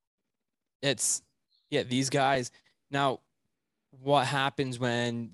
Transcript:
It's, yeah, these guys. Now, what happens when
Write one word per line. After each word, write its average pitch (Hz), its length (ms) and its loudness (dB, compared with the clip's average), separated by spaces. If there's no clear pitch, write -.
It's, - 400 -2
yeah, 107 120 0
these 127 280 0
guys. 135 400 0
Now, 139 300 0
what 139 240 4
happens 135 520 -2
when 120 560 -2